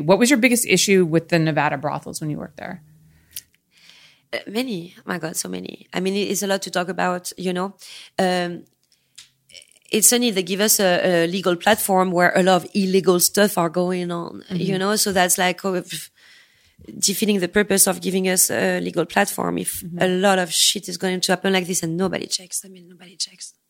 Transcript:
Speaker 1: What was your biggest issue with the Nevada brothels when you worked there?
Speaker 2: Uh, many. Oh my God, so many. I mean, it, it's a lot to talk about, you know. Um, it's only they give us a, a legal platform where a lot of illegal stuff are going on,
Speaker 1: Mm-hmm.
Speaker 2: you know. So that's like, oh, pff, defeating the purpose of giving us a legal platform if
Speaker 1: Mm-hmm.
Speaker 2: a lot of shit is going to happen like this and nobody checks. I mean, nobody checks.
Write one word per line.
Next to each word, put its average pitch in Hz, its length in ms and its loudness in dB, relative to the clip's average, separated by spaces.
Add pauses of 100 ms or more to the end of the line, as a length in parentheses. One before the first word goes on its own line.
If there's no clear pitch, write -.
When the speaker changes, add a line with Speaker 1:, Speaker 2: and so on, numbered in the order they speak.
Speaker 1:
What 190 100 6
was 240 120 4
your 285 80 4
biggest 247 260 4 (120)
issue 185 280 6 (100)
with 165 140 2
the 175 100 2
Nevada 151 380 0
brothels 143 440 -6
when 156 100 -6
you 135 80 -6
worked - 180 -14
there? - 260 -14 (1500)
Speaker 2:
Uh, 117 140 -4
many. 196 520 -6
Oh - 40 -20 (100)
my 175 60 -4
God, 160 180 -8
so - 120 -6
many. - 440 -10
I 180 80 -4
mean, 190 140 -2
it, 202 180 -2
it's 196 100 -4
a 202 40 -4
lot 190 160 -2
to 190 80 -12
talk 180 180 -4
about, 180 480 -4
you 180 160 -4
know. 185 220 -6 (440)
Um, 180 460 -2 (1300)
it's 214 220 4
only 240 180 2
they 190 140 0
give 185 160 -2
us 214 180 2
a, 180 460 4
a - 20 0
legal 175 300 0
platform 185 560 2
where 175 240 4
a 185 60 4
lot 180 200 4
of - 120 -14
illegal 185 460 2
stuff 202 380 2
are 170 100 2
going 180 420 -2
on, 170 380 -10
Speaker 1:
Mm-hmm. 190 80 -6
Speaker 2:
you 170 220 -2
know. 202 180 0
So 214 160 0
that's 180 240 2
like, 180 280 0
oh, 196 80 -2 (100)
pff, - 280 -12 (880)
defeating 196 420 0
the 175 80 0
purpose 202 380 2
of 180 140 -2
giving 185 280 -2
us 185 220 2
a 180 300 0
legal 175 240 -2
platform - 540 -2
if - 240 -6
Speaker 1:
Mm-hmm. 175 180 -10
Speaker 2:
a 185 80 2
lot 185 300 2
of 180 140 -2
shit - 360 0
is 175 80 -8
going 185 240 -2
to 185 120 0
happen 185 200 0
like 185 140 0
this 175 160 -2
and 165 140 -2
nobody 180 300 -2
checks. - 380 -8
I 196 40 -20
mean, 185 200 -20
nobody 180 280 -20
checks. - 380 -12 (160)